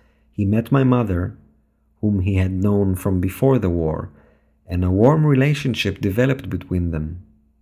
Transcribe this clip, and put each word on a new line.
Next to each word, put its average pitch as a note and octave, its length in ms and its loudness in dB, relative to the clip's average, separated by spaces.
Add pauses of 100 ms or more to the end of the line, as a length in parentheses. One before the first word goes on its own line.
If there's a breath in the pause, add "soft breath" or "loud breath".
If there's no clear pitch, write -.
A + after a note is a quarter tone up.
(320 soft breath)
he G2+ 140 -4
met G#2+ 260 0
my C3+ 140 2
mother, G#2+ 520 0 (640)
whom G#2 220 0
he G2 140 0
had F#2 160 2
known G2 440 0
from F#2 240 -2
before B2+ 400 2
the F#2 100 0
war, E2 400 -4 (560 soft breath)
and F2+ 180 -4
a F2+ 80 0
warm C#3 340 4
relationship C3+ 760 0
developed A#2+ 500 0
between F2 420 -4
them. D#2+ 300 -6 (400)